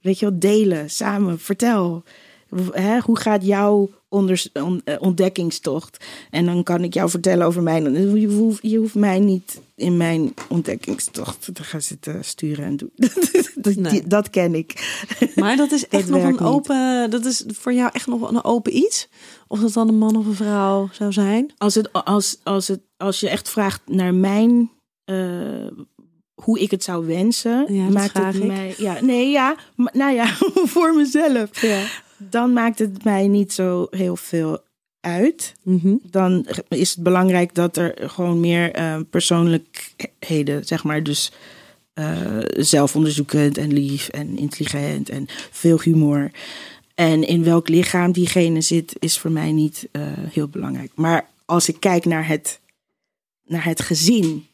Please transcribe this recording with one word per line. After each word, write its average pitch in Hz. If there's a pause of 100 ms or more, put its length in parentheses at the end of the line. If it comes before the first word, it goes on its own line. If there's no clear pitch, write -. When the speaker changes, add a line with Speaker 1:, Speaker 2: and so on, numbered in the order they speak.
Speaker 1:
Weet 185
je 208
wel, 180
delen, 185
samen, 202
vertel. 190 (460)
W-, 180
hè, 214
hoe 226
gaat 208
jouw 202 (200)
onders-, 185
on-, 175
eh, 143
ontdekkingstocht? 175 (240)
En 175
dan 175
kan 175
ik 175
jou 196
vertellen 175
over 170
mijn, 160 (260)
je 214
hoeft, 208
je 226
hoeft 220
mij 196
niet 190 (140)
in 175
mijn 165 (160)
ontdekkingstocht -
te 160
gaan 151
zitten 151
sturen 147
en 143
doen. -
<laughs> 247 (440)
Dat, 202
Speaker 2:
Nee. 185
Speaker 1:
die, 185
dat 208
ken 175
ik. - (340)
Speaker 2:
Maar 302
dat 285
is 285
Speaker 1:
<laughs> -
Dat -
Speaker 2:
echt 180
nog 185
Speaker 1:
werkt 180
Speaker 2:
een 170
Speaker 1:
niet. 254
Speaker 2:
open, 254
dat 233
is 254
voor 233
jou 247
echt -
nog 240
een 233
open 233
iets? 381 (400)
Of 208
dat 220
dan 226
een 220
man 220
of 214
een 214
vrouw 196
zou 208
zijn? 214
Speaker 1:
Als 208
het, 214
als, 196
als 196
het, 190 (180)
als 196
je 196
echt 139
vraagt 196
naar 185
mijn, 220 (340)
eh, 190 (1160)
hoe -
ik 214
het 190
zou 170
wensen, 202
Speaker 2:
Ja, 196
dat 190
Speaker 1:
maakt 202
Speaker 2:
vraag 190
Speaker 1:
het 196
Speaker 2:
ik. 202
Speaker 1:
mij, 190
ja, 196
nee, 247
ja, 285 (200)
ma-, 240
nou 269
ja, 233 (260)
<laughs> 359
voor 330
mezelf. 285
Speaker 2:
Ja. 202 (340)
Speaker 1:
Dan 233
maakt 233
het 196
mij 202
niet 202
zo 180
heel 180
veel 160 (400)
uit. 190 (100)
Speaker 2:
Mhm. 185
Speaker 1:
Dan 185 (220)
is 175
het 170
belangrijk 180
dat 175
er 165
gewoon 175
meer, 170
eh, 160 (140)
persoonlijkheden, 165
zeg -
maar, 151
dus, 147 (600)
eh, 156 (120)
zelfonderzoekend 147
en 151
lief 139
en -
intelligent 143
en 139 (260)
veel 165
humor. 147 (640)
En 160
in 170
welk 165
lichaam 175
diegene 170
zit, 165
is -
voor 165
mij 156
niet, 156
eh, 147
heel 147
belangrijk. 131
Maar 165 (180)
als 170
ik 165
kijk 175
naar 160
het, - (840)
naar 165
het 160
gezin 165